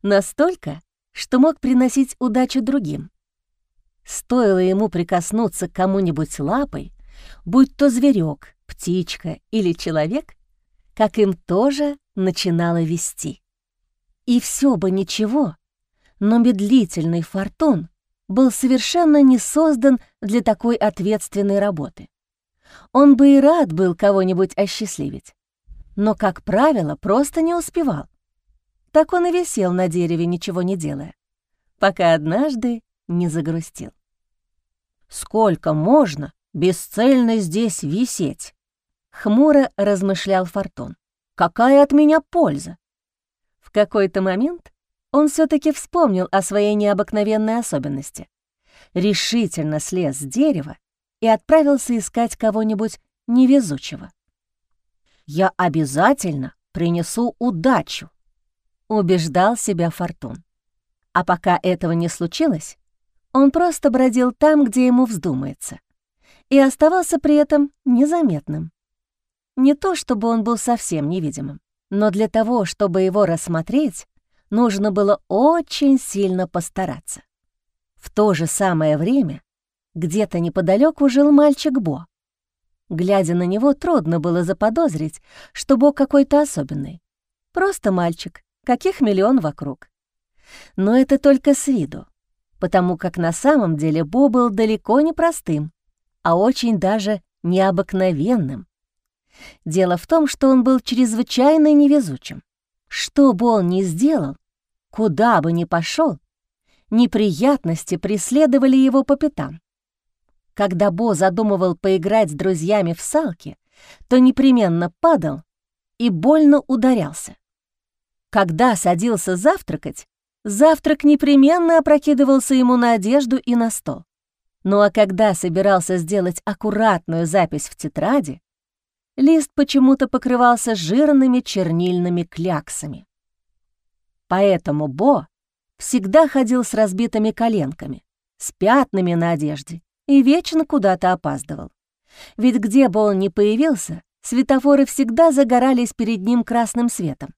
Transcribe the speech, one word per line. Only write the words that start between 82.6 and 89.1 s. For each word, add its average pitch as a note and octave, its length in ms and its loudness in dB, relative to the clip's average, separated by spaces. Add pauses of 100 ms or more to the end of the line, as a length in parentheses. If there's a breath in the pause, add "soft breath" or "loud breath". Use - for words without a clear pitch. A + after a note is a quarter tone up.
Глядя F3+ 460 0
на F3 140 0
него, A3 260 0
трудно G3 460 -2
было E3+ 240 -2
заподозрить, F#3+ 800 -2 (320 soft breath)
что - 220 -2
Бо C#4 160 4
какой-то C#4+ 480 2
особенный. D3+ 640 -6 (500)
Просто F#4 400 -2
мальчик, F3 520 -6 (200)
каких C#4 380 -2
миллион G#3+ 380 2